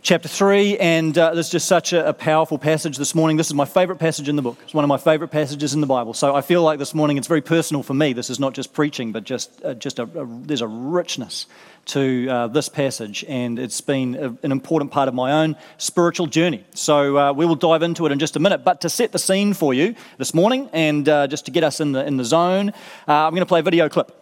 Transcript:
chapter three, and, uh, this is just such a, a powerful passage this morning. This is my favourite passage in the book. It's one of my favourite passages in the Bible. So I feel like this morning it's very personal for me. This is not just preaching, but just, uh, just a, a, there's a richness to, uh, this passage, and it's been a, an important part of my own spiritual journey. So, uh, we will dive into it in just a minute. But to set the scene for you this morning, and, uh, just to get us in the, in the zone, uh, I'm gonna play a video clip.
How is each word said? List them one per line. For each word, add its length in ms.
chapter 260
three, 480
and, 400
uh, 160
this 140
is 40
just 160
such 240
a, 180
a 40
powerful 460
passage 380
this 180
morning. 200
This 120
is 80
my 100
favourite 340
passage 300
in 60
the 80
book. 200
It's 120
one 100
of 40
my 80
favourite 340
passages 420
in 80
the 60
Bible. 260
So 220
I 60
feel 200
like 160
this 160
morning 240
it's 100
very 140
personal 400
for 140
me. 180
This 160
is 100
not 140
just 200
preaching, 380
but 120
just, 420
uh, 80
just 240
a, 60
a, 220
there's 360
a 60
richness 800
to, 420
uh, 180
this 220
passage, 580
and 300
it's 240
been 340
a, 300
an 60
important 400
part 160
of 80
my 260
own 140
spiritual 480
journey. 360
So, 420
uh, 160
we 140
will 80
dive 260
into 240
it 60
in 80
just 160
a 40
minute. 240
But 180
to 80
set 220
the 60
scene 380
for 180
you 220
this 160
morning, 380
and, 360
uh, 160
just 200
to 60
get 120
us 160
in 140
the, 120
in 120
the 60
zone, 460
uh, 60
I'm 200
gonna 140
play 140
a 20
video 260
clip. 220